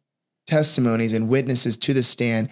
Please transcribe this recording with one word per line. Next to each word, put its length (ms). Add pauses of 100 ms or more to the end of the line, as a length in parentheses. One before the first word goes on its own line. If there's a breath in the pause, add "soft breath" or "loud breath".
(460)
testimonies 680
and 160
witnesses 480
to 180
the 80
stand 500